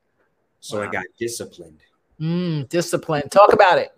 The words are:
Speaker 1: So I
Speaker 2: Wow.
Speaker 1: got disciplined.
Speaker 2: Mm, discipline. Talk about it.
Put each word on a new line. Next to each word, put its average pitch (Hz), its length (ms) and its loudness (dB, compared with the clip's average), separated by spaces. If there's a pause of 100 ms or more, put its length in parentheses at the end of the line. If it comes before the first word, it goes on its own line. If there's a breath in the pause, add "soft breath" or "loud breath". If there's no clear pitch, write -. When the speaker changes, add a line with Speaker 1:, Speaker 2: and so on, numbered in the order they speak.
(600)
Speaker 1:
So 104 200 -10
I 101 60 -6
Speaker 2:
Wow. 87 60 -10
Speaker 1:
got 95 120 -6 (140)
disciplined. 92 640 -12 (400)
Speaker 2:
Mm, 160 500 -4
discipline. 165 580 -4
Talk 208 240 6
about 190 260 4
it. - 200 -4